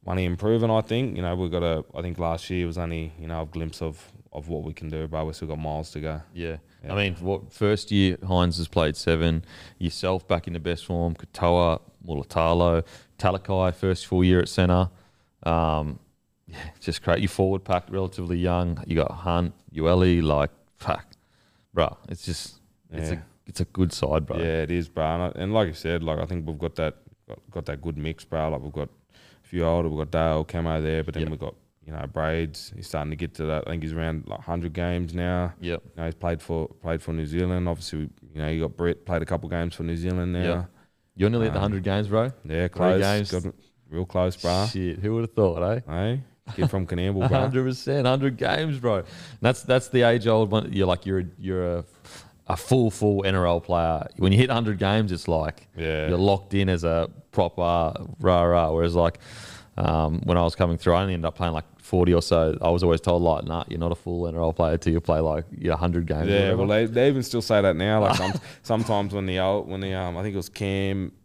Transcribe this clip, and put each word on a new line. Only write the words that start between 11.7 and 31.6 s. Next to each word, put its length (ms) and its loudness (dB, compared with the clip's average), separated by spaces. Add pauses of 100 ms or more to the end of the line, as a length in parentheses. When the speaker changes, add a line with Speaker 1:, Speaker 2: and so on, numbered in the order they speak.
Speaker 2:
Mulatalo, 760 2 (340)
Talakai, 560 0
first 320 -2
full 180 4
year 160 6
at 80 0
centre. 420 4 (540)
Um, 540 0 (480)
yeah, 120 -18 (220)
just 220 -6
great. 180 2
Your 80 0
forward 360 0
pack, 240 0
relatively 480 -4
young. 500 0
You 100 -2
got 140 2
Hunt, 440 -2 (180)
Ueli, 500 4
like, 280 2 (260)
fuck. 300 -6 (680)
Bruh, 220 0 (120)
it's 180 -12
just, 300 -8 (360)
it's 180 -6
a, 40 -2
Speaker 1:
Yeah. 60 -10 (260)
Speaker 2:
it's 140 -10
a 40 0
good 280 0
side, 340 0
bro. 100 -6
Speaker 1:
Yeah, 260 0
it 80 -4
is, 200 -2
bro. 160 -2
And, 160 0
I, 200 -6
and 120 -4
like 140 2
you 60 -8
said, 300 -4
like, 140 -2
I 80 -4
think 200 -6
we've 120 -8
got 180 -6
that, 200 -4 (300)
got, 120 -14 (120)
got 160 -8
that 140 -8
good 160 -6
mix, 280 -8
bro. 260 -4
Like, 100 -4
we've 120 -12
got 160 -8 (540)
a 60 -20
few 160 -2
older, 240 2
we've 100 -4
got 120 -4
Dale, 340 0
Camo 380 -2
there, 200 -2
but 120 -8
then 100 -4
Speaker 2:
Yep. 60 -6
Speaker 1:
we've 100 -8
got, 140 -8 (300)